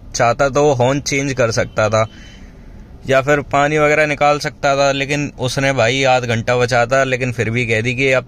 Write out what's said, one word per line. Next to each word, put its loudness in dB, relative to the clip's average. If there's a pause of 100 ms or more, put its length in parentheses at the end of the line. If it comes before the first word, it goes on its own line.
(140)
चाहता 2
तो 0
वो 4
हॉर्न 0
चेंज -4
कर 0
सकता -2
था 2 (1040)
या 4
फिर 2
पानी 0
वगैरह 2
निकाल 2
सकता -2
था, 2
लेकिन -4
उसने -2
भाई 2
आध 2
घंटा -2
बचा 2
था, 2
लेकिन -2
फिर -4
भी -2
कह 0
दी -2
कि 0
अब 0